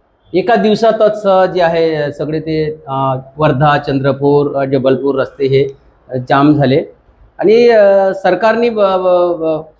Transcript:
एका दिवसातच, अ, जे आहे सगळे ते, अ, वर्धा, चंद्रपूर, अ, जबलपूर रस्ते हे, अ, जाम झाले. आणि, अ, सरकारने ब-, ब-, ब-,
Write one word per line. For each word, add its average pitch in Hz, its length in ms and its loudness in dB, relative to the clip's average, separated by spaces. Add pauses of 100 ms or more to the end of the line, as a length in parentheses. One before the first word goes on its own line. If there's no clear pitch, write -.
(340)
एका 185 220 0
दिवसातच, 214 680 0
अ, 185 200 2
जे 175 160 -2
आहे 165 520 -2
सगळे 156 260 -6
ते, 156 480 -6
अ, 135 280 -2 (220)
वर्धा, 147 400 2
चंद्रपूर, 143 800 0
अ, 139 100 -4
जबलपूर 135 540 0
रस्ते 135 280 -4
हे, 135 200 0 (420)
अ, 127 80 -6 (120)
जाम 143 240 4
झाले. 139 320 0 (540)
आणि, 226 300 4
अ, 196 440 4
सरकारने 220 560 0
ब-, 214 120 -2
ब-, 180 580 0
ब-, 160 220 -4 (180)